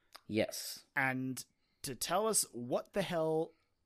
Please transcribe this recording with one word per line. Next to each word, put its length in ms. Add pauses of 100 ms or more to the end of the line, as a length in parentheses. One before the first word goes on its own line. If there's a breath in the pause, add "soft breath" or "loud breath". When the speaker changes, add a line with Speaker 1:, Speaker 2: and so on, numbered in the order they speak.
(280 loud breath)
Speaker 1:
Yes. 520 (160)
Speaker 2:
And 480 (400)
to 120
tell 320
us 240
what 420
the 100
hell 480 (340)